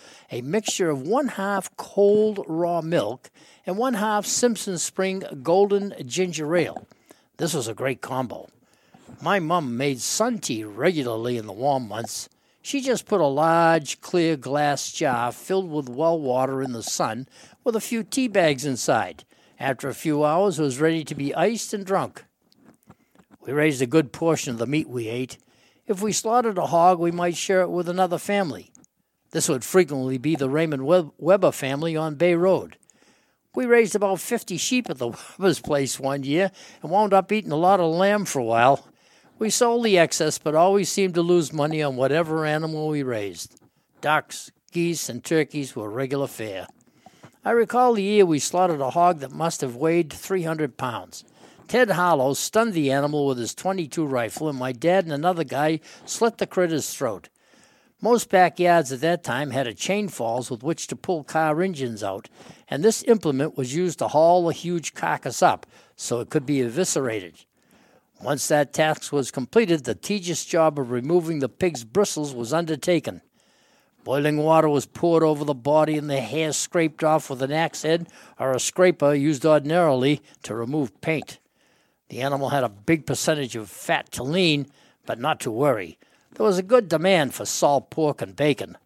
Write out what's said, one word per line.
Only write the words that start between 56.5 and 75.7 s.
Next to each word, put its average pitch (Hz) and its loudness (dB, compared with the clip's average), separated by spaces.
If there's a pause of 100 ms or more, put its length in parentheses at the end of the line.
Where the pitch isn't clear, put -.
throat. 110 -6 (720)
Most 226 2
backyards 175 4
at 123 -8
that 170 0
time 135 -4
had 131 0
a 110 -6
chain 196 -4
falls 117 -4
with 113 -8
which 151 -6
to - -6
pull 160 -4
car 160 0
engines 135 -4
out, 98 -6 (380)
and 139 -4
this 220 4
implement 156 0
was 131 -4
used 175 -2
to 113 0
haul 170 6
the 165 0
huge 170 -6
carcass - -4
up 139 4 (300)
so - -4
it 117 -8
could 143 0
be 139 0
eviscerated. 117 -4 (760)
Once 135 -2
that 147 2
task 156 -2
was 139 -2
completed, 165 0
the 117 -4
tedious 175 -6
job 160 2
of 120 -4
removing 156 0
the 131 -2
pig's 156 -4
bristles 147 -2
was 120 -6
undertaken. 160 -2 (800)
Boiling 143 0
water 160 4
was 143 2
poured 170 2
over 151 0
the 147 -2
body 151 2